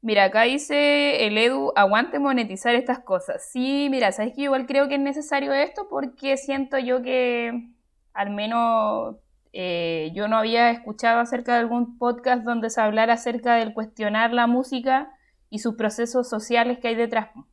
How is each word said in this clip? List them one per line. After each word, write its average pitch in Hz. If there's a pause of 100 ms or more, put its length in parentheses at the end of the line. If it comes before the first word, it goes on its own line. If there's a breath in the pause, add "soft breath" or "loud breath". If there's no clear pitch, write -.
Mira, 208
acá 202
dice 285
el 214
Edu, 262
"Aguante 208
monetizar 240
estas 247
cosas". -
Sí, 277
mira, 240
sabes 214
que 277
yo -
igual 262
creo 277
que 277
es 277
necesario 277
esto 349
porque 269
siento 269
yo 254
que 240 (420)
al 202
menos, 220 (380)
eh, 170
yo 208
no 220
había 226
escuchado 233
acerca 240
de 240
algún 240
podcast 240
donde 233
se 226
hablara 220
acerca 233
del 226
cuestionar 220
la 240
música 262 (380 soft breath)
y 214
sus 226
procesos 233
sociales 233
que 247
hay 226
detrás. 226 (220)